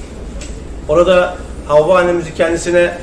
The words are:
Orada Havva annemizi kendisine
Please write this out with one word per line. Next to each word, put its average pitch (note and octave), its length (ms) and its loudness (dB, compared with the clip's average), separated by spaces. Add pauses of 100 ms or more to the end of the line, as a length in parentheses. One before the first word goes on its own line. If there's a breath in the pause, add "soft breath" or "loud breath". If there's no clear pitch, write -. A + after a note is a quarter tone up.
(880)
Orada F3 460 4 (320)
Havva D#3 320 4
annemizi F3 360 0
kendisine E3+ 680 0